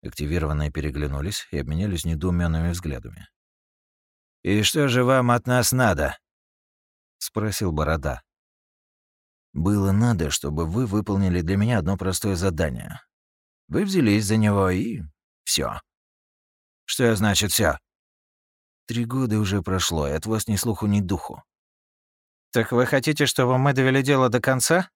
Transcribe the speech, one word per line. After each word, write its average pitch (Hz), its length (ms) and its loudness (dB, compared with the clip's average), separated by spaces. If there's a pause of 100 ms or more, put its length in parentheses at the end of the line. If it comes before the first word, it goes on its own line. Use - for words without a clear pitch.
Активированные 76 680 -2
переглянулись 73 800 -6
и - 80 -4
обменялись 80 460 -4
недоумёнными 85 680 0
взглядами. 71 540 -10 (1160)
«И 101 220 2
что 143 240 0
же 123 140 2
вам 123 280 2
от 120 160 0
нас 123 260 2
надо?» 92 460 0 (1040)
спросил 104 480 -2
Борода. 73 500 -2 (1300)
«Было 98 400 2
надо, 101 380 2
чтобы 76 360 -4
вы 110 200 -2
выполнили 98 540 0
для 85 160 0
меня 110 220 2
одно 92 180 -2
простое 95 400 -2
задание. 80 640 -4 (680)
Вы 190 160 0
взялись 120 400 2
за 104 120 2
него 101 340 4
и 95 300 -4 (440)
всё». - 360 -4 (1040)
«Что 117 320 2
значит 101 360 2
всё?» 80 260 2 (1080)
«Три 117 180 -2
года 117 340 0
уже 101 240 0
прошло, 87 440 -2
и 69 60 -2
от 80 140 -4
вас 110 220 -2
ни 104 80 0
слуху, 107 300 -2
ни 101 140 4
духу». - 420 -6 (1080)
«Так 113 200 0
вы 123 140 4
хотите, 147 400 0
чтобы 127 320 2
мы 139 140 2
довели 131 300 2
дело 131 260 4
до 117 120 2
конца?» 156 560 0